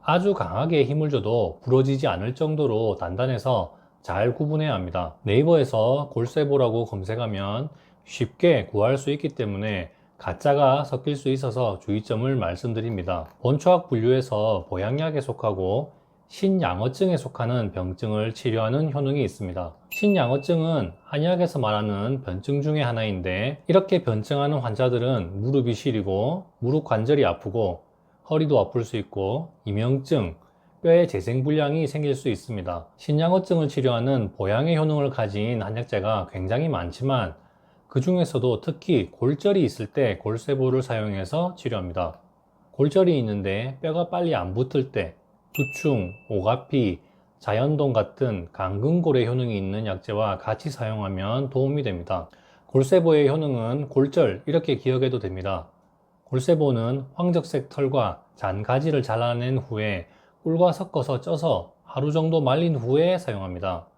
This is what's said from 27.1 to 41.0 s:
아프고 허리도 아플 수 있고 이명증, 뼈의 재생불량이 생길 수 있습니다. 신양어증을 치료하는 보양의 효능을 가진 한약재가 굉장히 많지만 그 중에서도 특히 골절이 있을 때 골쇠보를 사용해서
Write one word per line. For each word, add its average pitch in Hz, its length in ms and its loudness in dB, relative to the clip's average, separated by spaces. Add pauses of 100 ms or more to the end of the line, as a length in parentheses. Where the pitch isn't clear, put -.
아프고 95 580 -2 (460)
허리도 156 280 4
아플 117 240 2
수 113 140 -6
있고 104 560 -4 (140)
이명증, 117 680 0 (440)
뼈의 170 260 6
재생불량이 143 800 0
생길 147 280 -2
수 135 160 -2
있습니다. 92 560 -6 (100)
신양어증을 165 720 2
치료하는 123 640 0
보양의 131 460 0
효능을 151 320 2
가진 110 500 -2
한약재가 104 720 -2
굉장히 110 380 -2
많지만 101 640 -2 (540)
그 135 120 0
중에서도 135 640 0
특히 143 480 0
골절이 165 520 2
있을 113 260 -2
때 120 280 0
골쇠보를 131 640 0
사용해서 117 760 -4